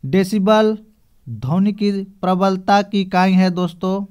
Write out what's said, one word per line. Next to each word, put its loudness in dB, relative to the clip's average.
डेसिबल 2
ध्वनि -2
की -2
प्रबलता 0
की -2
इकाई 2
है 4
दोस्तों -4